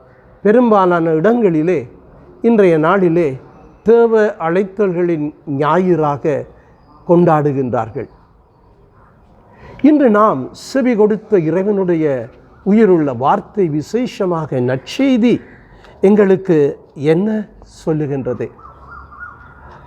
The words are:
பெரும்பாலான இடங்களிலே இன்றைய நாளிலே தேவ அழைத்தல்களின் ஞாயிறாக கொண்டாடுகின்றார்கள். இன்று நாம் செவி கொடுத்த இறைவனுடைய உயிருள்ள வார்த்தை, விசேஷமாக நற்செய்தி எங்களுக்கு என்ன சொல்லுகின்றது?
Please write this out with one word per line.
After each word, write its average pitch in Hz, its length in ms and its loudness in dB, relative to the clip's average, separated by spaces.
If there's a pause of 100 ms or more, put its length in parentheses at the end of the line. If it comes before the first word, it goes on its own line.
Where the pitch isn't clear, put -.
(420)
பெரும்பாலான 196 680 2
இடங்களிலே 165 760 0 (540)
இன்றைய 202 360 2
நாளிலே 165 600 0 (420)
தேவ 220 560 2
அழைத்தல்களின் 175 960 -2 (240)
ஞாயிறாக 151 880 -2 (640)
கொண்டாடுகின்றார்கள். 139 1000 0 (1700)
இன்று 277 300 4
நாம் 208 420 2
செவி 254 440 -4
கொடுத்த 208 420 0
இறைவனுடைய 165 880 -2 (360)
உயிருள்ள 185 480 2
வார்த்தை, 170 560 -2
விசேஷமாக 160 920 -4
நற்செய்தி 214 800 0 (600)
எங்களுக்கு 190 800 2 (160)
என்ன 190 540 -2 (380)
சொல்லுகின்றது? 135 640 -6 (1400)